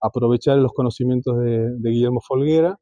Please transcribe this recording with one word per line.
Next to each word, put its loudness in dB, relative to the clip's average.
aprovechar 2
los 2
conocimientos -2
de, -2
de -2
Guillermo 0
Folguera 0